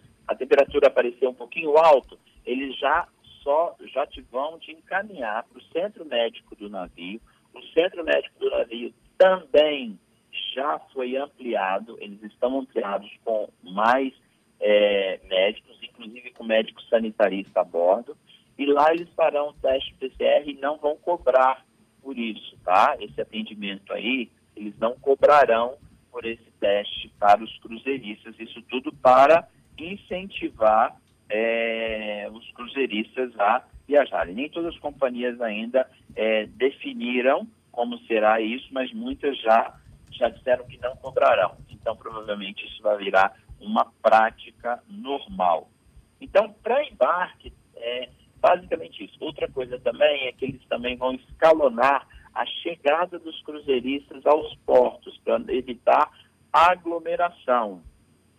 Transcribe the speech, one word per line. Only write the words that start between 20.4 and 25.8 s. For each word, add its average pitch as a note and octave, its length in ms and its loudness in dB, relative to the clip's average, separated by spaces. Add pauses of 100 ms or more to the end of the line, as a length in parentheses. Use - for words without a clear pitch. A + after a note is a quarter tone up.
e C#3 80 -16
não D3 180 -4
vão D3 200 -4
cobrar C3 680 0 (380)
por C3+ 160 -12
isso, A2+ 460 -10
tá? G#2 360 4
Esse - 220 -10
atendimento G#2 720 -10
aí, A2+ 380 -6 (240)
eles G#2+ 240 -14
não A#2 200 -2
cobrarão C3+ 800 4 (340)